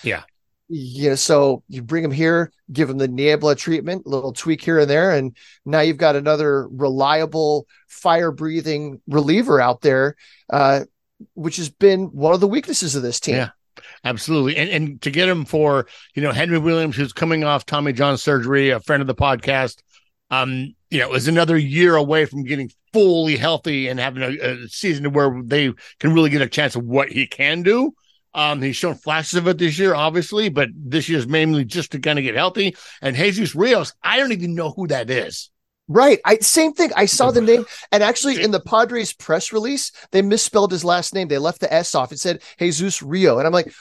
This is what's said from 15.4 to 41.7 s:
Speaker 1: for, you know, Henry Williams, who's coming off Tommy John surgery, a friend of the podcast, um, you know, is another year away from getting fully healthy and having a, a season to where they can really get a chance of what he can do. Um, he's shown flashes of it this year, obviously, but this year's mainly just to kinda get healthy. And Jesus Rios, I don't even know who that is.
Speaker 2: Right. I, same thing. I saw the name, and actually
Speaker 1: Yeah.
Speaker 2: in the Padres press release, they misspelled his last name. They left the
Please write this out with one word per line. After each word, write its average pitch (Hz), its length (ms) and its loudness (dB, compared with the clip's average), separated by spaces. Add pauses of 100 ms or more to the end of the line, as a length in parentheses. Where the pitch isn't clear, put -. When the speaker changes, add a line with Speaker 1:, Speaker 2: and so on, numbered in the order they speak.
Speaker 1:
for, 147 400 2 (300)
you 143 80 -4
know, 143 80 0
Henry 165 260 0
Williams, 160 380 0
who's 135 180 -4
coming 160 300 -2
off 147 240 0
Tommy 147 260 -2
John 139 240 0
surgery, 135 540 0
a 117 80 -2
friend 143 220 0
of 135 60 -6
the 127 60 -2
podcast, 135 640 -2 (540)
um, 131 420 -4 (160)
you 151 100 -2
know, 135 140 -2
is 131 140 0
another 165 300 2
year 160 380 4
away 151 300 2
from 139 180 -6
getting 135 280 -6 (220)
fully 165 420 4
healthy 143 520 -2
and 127 120 -6
having 131 240 -4
a, 127 400 -6
a 117 60 -16
season 156 340 -4
to 143 60 -2
where 139 340 0
they 135 280 0 (280)
can 160 140 2
really 160 160 4
get 143 120 0
a 127 60 -2
chance 143 280 -2
of 120 80 -6
what 123 280 -2
he 123 160 -2
can 151 340 -2
do. 240 320 2 (420)
Um, 147 280 -2
he's 135 120 -4
shown 170 200 -4
flashes 156 400 -4
of 175 120 0
it 175 120 0
this 160 180 0
year, 190 160 2
obviously, 170 560 -2
but 135 260 0
this 147 320 -4
year's 147 200 -2
mainly 156 380 2
just 156 260 -8
to 143 80 -8
kinda 143 240 -2
get 120 100 -4
healthy. 185 420 -2 (240)
And 135 160 -4
Jesus 185 380 -2
Rios, 190 480 0
I 208 160 -2
don't 262 140 0
even 175 240 -6
know 160 160 -6
who 185 160 -8
that 127 240 -4
is. - 400 -6 (380)
Speaker 2:
Right. 233 340 6
I, 214 140 4
same 311 340 2
thing. 320 240 0
I 202 100 2
saw 254 240 2
the 240 120 2
name, 233 240 4 (260)
and 208 100 4
actually 233 360 0
Speaker 1:
Yeah. 170 80 0
Speaker 2:
in 214 60 0
the 196 100 -2
Padres 233 500 0
press - 400 -4
release, 247 400 -4 (200)
they 190 100 4
misspelled 202 500 2
his 170 140 -4
last 175 280 0
name. 185 140 -4
They 143 100 0
left 156 220 -2
the 170 120 -2